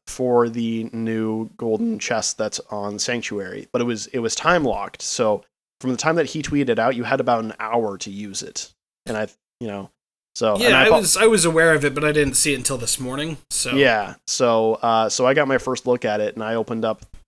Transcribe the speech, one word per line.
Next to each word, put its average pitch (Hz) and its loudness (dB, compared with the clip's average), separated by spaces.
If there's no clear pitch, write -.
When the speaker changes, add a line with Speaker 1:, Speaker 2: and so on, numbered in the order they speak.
Speaker 1:
for 120 2
the 113 -4
new 110 -2
golden 117 -2
chest - -4
that's 107 -4
on 104 -6
Sanctuary. 101 -6
But 120 0
it 120 0
was, 113 -4
it - -6
was 113 -2
time 165 2
locked, 101 -4
so 107 0
from 131 -4
the 123 -2
time 160 0
that 156 2
he 151 -6
tweeted 139 0
it 113 2
out, 120 2
you 120 -4
had 135 0
about 120 2
an 110 -8
hour 110 -2
to 101 -12
use 98 -10
it. - -12
And 110 -4
I, 107 -4
you 120 -8
know, 101 -8
so, 120 2
and 202 0
Speaker 2:
Yeah, 226 6
Speaker 1:
I - 6
Speaker 2:
I 214 6
Speaker 1:
apo- 175 6
Speaker 2:
was, 190 0
I 208 4
was 214 6
aware 160 4
of 143 2
it, 139 0
but 147 -4
I 151 2
didn't 147 2
see 147 2
it 131 -4
until 123 -4
this 113 -4
morning, 139 -6
so. - -4
Speaker 1:
Yeah, 110 4
so, 113 2
uh, 113 2
so 127 0
I 131 4
got 143 2
my 135 2
first 127 -4
look 123 0
at 107 0
it, 107 -4
and 113 -8
I 110 -4
opened 113 -4
up 110 -4